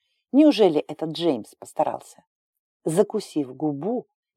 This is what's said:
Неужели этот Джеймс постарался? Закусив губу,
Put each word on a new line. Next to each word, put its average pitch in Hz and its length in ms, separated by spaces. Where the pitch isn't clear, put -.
Неужели 214 500
этот 165 300
Джеймс 143 440
постарался? - 680
Закусив 160 680
губу, 156 520